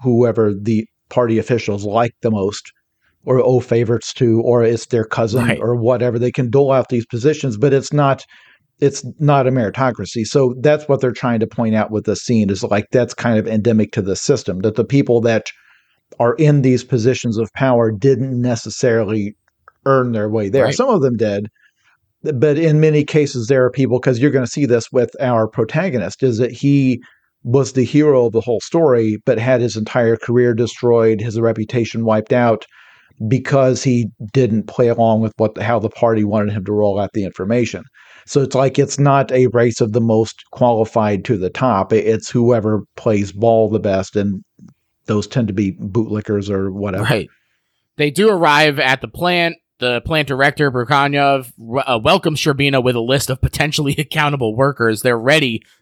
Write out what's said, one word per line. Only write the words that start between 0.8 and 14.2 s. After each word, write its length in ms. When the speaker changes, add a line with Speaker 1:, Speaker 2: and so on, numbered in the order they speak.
Speaker 1:
party 280
officials 480
like 260
the 100
most, 400
or 140
owe 200
favorites 540
to, 280
or 220
it's 240
their 180
cousin 400
Speaker 2:
Right. 140
Speaker 1:
or 160
whatever. 420
They 140
can 180
dole 220
out 180
these 160
positions, 500
but 160
it's 220
not, 320
it's 260
not 260
a 60
meritocracy. 760
So 360
that's 260
what 140
they're 100
trying 300
to 60
point 280
out 160
with 140
this 160
scene 280
is, 140
like, 280
that's 220
kind 240
of 100
endemic 440
to 100
the 140
system, 440